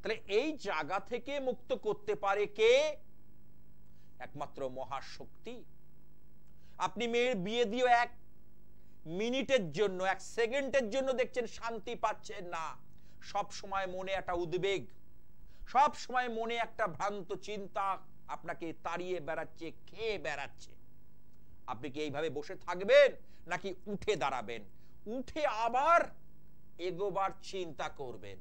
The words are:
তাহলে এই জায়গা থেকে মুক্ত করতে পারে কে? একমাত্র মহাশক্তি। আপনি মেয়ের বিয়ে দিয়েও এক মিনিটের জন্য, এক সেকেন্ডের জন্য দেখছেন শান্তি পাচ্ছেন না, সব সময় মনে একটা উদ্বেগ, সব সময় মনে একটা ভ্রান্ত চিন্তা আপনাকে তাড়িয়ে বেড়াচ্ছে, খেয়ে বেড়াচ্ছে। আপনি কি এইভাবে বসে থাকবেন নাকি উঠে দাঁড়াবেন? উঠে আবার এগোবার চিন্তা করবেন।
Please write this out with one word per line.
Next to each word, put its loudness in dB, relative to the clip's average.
তাহলে 0
এই 4
জায়গা 0
থেকে -2
মুক্ত 0
করতে 2
পারে 4
কে? 8
একমাত্র -4
মহাশক্তি। -6
আপনি 0
মেয়ের 4
বিয়ে 2
দিয়েও 2
এক 6
মিনিটের 2
জন্য, 2
এক 2
সেকেন্ডের 2
জন্য 2
দেখছেন 0
শান্তি -4
পাচ্ছেন -2
না, -4
সব -2
সময় -2
মনে -2
একটা 0
উদ্বেগ, 0
সব 6
সময় 0
মনে 0
একটা 0
ভ্রান্ত -2
চিন্তা -2
আপনাকে -4
তাড়িয়ে -2
বেড়াচ্ছে, -4
খেয়ে -2
বেড়াচ্ছে। -4
আপনি -4
কি -4
এইভাবে 0
বসে -4
থাকবেন 8
নাকি -2
উঠে 0
দাঁড়াবেন? -2
উঠে -2
আবার 6
এগোবার 0
চিন্তা -4
করবেন। -8